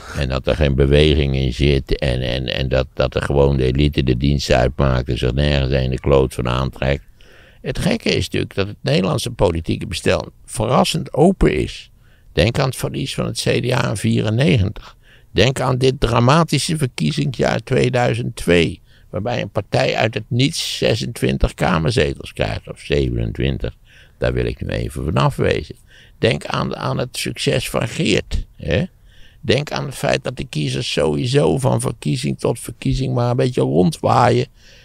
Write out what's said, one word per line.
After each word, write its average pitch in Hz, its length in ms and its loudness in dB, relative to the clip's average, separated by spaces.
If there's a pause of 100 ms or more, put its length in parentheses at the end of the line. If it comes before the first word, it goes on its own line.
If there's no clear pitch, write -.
(180)
En 71 120 -2
dat 65 180 -2
er 69 80 2
geen 71 200 2
beweging 71 600 4
in 65 180 0
zit. 69 460 2
En, 64 220 -2
en, 64 240 -4
en 62 240 -2
dat, 65 240 0
dat 65 220 -2
er - 60 0
gewoon 69 360 2
de 65 60 2
elite 71 400 2
de 64 140 2
dienst 69 340 0
uitmaakt 64 580 2
en 60 80 -2
zich 62 160 0
nergens 69 380 2
een 65 180 0
de 64 100 -2
kloot 67 340 2
van 60 140 -4
aantrekt. 65 560 -2 (580)
Het - 180 -6
gekke - 300 0
is - 140 0
natuurlijk - 320 -4
dat 98 120 -2
het 104 140 -14
Nederlandse 143 500 0
politieke 98 560 0
bestel 90 420 0 (160)
verrassend 139 680 0
open 170 400 4
is. - 380 -4 (400)
Denk 101 280 2
aan 139 60 2
het 131 100 -2
verlies - 380 -6
van 127 120 -4
het 117 160 -6
C 120 220 0
D 120 80 -2
A 127 180 0
in 113 80 -4
vierennegentig. 113 1000 0 (340)
Denk 127 280 2
aan 127 180 0
dit 131 220 2
dramatische 139 800 2
verkiezingsjaar 135 840 -2
tweeduizend 127 720 0
twee. 87 460 2 (280)
Waarbij 104 320 -4
een 104 80 -6
partij 117 460 0
uit 110 180 0
het 113 140 -6
niets 139 500 -2
zesentwintig 123 760 0
kamerzetels - 800 0
krijgt, - 360 -4
of - 100 -14
zevenentwintig. 60 960 -2 (420)
Daar 62 160 0
wil 62 120 0
ik - 160 -6
nu 82 60 -6
even 58 360 -4
van 78 120 -2
afwezen. - 600 0 (420)
Denk 135 280 0
aan, 139 300 -4
aan 131 220 -6
het 123 200 -6
succes - 520 -2
van - 180 -2
Geert. - 580 0 (100)
Hè? 82 280 0 (580)
Denk 143 300 0
aan 139 140 -4
het 139 100 -10
feit 131 280 -2
dat 127 140 -8
de - 80 -8
kiezers 131 460 -4
sowieso 147 680 2
van 123 240 0
verkiezing 135 580 -4
tot 127 200 -2
verkiezing 131 540 -4
maar 123 160 0
een 123 60 0
beetje 131 260 0
rondwaaien. 123 840 2 (380)